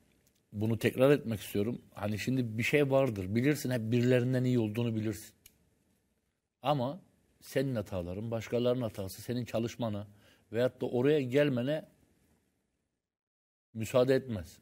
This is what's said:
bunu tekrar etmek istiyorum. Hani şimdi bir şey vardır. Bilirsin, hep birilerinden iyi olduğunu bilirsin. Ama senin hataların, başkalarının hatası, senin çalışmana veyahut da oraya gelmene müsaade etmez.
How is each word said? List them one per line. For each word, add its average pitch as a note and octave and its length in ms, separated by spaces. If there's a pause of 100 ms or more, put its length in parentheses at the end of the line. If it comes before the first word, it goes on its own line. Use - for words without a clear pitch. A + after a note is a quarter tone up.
(540)
bunu G#2+ 240
tekrar B2+ 340
etmek A2+ 280
istiyorum. - 420 (120)
Hani G#2 260
şimdi A#2+ 380
bir A#2+ 60
şey D3 280
vardır. A2 440
Bilirsin, C3+ 360
hep A2+ 200
birilerinden B2 520
iyi B2 160
olduğunu A2+ 360
bilirsin. G#2+ 420 (1200)
Ama C#3+ 380 (420)
senin C3+ 340
hataların, G2 560
başkalarının A#2+ 500
hatası, G2+ 400
senin A#2+ 240
çalışmana A2 640 (440)
veyahut B2 300
da B2 40
oraya C3+ 360
gelmene C3+ 640 (1900)
müsaade B2+ 420
etmez. B2+ 460